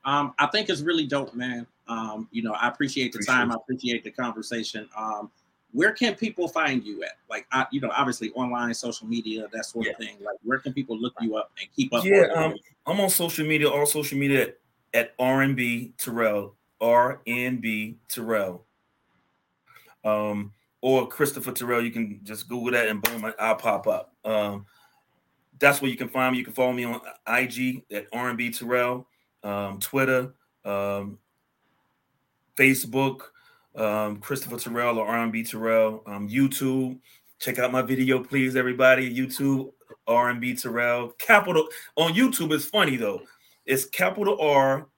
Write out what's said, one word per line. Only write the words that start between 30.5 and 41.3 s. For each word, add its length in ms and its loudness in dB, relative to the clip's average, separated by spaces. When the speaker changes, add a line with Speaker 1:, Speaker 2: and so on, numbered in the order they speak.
Speaker 2:
um, 520 -4
Facebook, 640 2
um, 420 -2
Christopher 400 -8
Terrell 420 -2
or 80 0
R 160 0
and 80 -2
B 120 -4
Terrell, 640 2
um, 240 -8
YouTube. 720 0
Check 200 -4
out 120 2
my 100 2
video, 400 2
please, 340 0
everybody. 600 4
YouTube, 560 0
R 220 4
and 120 -4
B 140 -2
Terrell. 540 -2
Capital, 480 4